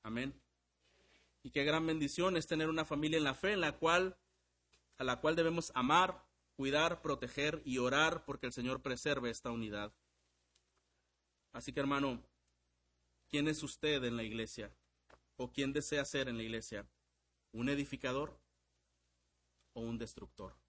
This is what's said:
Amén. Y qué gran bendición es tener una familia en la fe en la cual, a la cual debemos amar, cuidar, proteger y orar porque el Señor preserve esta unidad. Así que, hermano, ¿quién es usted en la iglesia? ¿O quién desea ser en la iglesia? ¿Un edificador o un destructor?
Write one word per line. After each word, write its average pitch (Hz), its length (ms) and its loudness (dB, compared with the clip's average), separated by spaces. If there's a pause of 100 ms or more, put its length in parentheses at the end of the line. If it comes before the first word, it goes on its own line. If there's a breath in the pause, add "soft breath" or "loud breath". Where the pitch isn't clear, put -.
Amén. 120 380 -6 (1000 soft breath)
Y 127 80 -12
qué 143 140 0
gran 160 220 2
bendición 165 520 0
es 156 80 -2
tener 160 240 0
una 160 160 -2
familia 151 320 0
en 156 60 4
la 135 100 2
fe 196 180 0
en 196 80 0
la 151 160 0
cual, 180 400 4 (800)
a 131 80 -4
la 127 160 0
cual 160 160 4
debemos 165 380 2
amar, 160 520 4 (300)
cuidar, 151 460 2
proteger 147 640 -2
y 127 140 0
orar 147 460 4
porque 131 220 -6
el 120 60 -4
Señor 127 300 -2
preserve 127 480 0
esta 120 200 -6
unidad. 104 420 -6 (1600)
Así 120 200 -10
que, 143 80 -4
hermano, 139 420 0 (1040)
¿quién 147 200 0
es 156 140 -2
usted 147 420 0
en 120 120 0
la 113 60 -2
iglesia? 110 520 -6 (640)
¿O 123 160 -6
quién 139 200 0
desea 143 320 0
ser 135 240 -2
en 117 80 -4
la 113 60 -4
iglesia? 113 460 -6 (640)
¿Un 120 160 -2
edificador 139 680 -2 (1300)
o 120 80 -10
un 117 180 -4
destructor? 113 580 -12 (120)